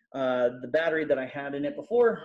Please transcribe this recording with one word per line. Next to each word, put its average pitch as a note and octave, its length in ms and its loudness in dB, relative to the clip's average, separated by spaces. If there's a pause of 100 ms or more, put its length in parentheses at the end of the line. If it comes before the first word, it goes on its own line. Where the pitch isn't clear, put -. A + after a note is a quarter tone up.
(140)
uh, B2+ 340 2 (140)
the B2+ 60 -10
battery D#3 360 0
that D3 140 2
I C3 80 -4
had C#3+ 280 -8
in C#3+ 120 -4
it C#3+ 100 -6
before, A3+ 480 2